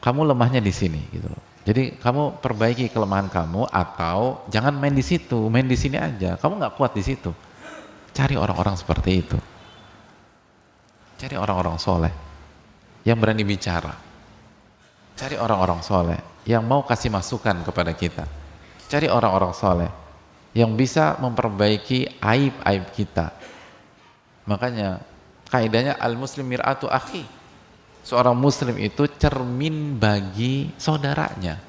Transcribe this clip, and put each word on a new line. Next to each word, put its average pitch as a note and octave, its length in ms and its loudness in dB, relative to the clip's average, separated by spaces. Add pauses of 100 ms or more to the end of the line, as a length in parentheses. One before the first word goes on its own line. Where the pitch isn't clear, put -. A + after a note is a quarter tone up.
"Kamu C#3+ 240 2
lemahnya B2 320 4
di G2+ 80 2
sini," E2+ 400 0
gitu E2+ 240 -8
loh. - 80 -12 (240)
Jadi A#2 320 2
kamu C3+ 480 -2
perbaiki A#2+ 480 0
kelemahan G2 400 0
kamu F2 400 -2
atau F#2 800 -2
jangan B2+ 240 2
main C#3+ 160 0
di C3+ 80 2
situ, B2 480 0
main A#2+ 160 4
di B2+ 140 2
sini C3+ 180 0
aja. G2 400 -2
Kamu F#3 240 -2
nggak A#2+ 160 -4
kuat C3 160 2
di G#2 80 -4
situ. G2+ 320 -4 (800)
Cari C3+ 240 2
orang-orang F#2+ 400 0
seperti - 400 0
itu. - 220 0 (1800)
Cari C3 240 -8
orang-orang F2 400 0
soleh E2+ 320 2 (960)
yang A#2 80 4
berani G#2+ 320 2
bicara. F#2+ 480 -4 (1200)
Cari C3+ 240 -6
orang-orang F#2 400 2
soleh E2+ 400 0 (240)
yang A2+ 240 2
mau C3+ 160 2
kasih A#2+ 240 0
masukan G#2 560 -2
kepada E2+ 320 -2
kita. E2 320 -4 (640)
Cari D3 180 2
orang-orang F#2+ 480 4
soleh F2 320 2 (640)
yang A2+ 240 4
bisa D3 400 2
memperbaiki A2+ 1040 0
aib-aib G#2+ 720 2
kita. F2 400 -2 (1120)
Makanya G#2 560 -2 (480)
kaidahnya A#2+ 480 2
al-muslim B2+ 480 -4
mir'atu B2+ 480 -2
akhi. C#3 320 -4 (800)
Seorang B2 320 4
muslim B2+ 400 2
itu C#3+ 400 0
cermin C#3+ 800 -2
bagi A2 800 0
saudaranya. C#3+ 800 -2 (120)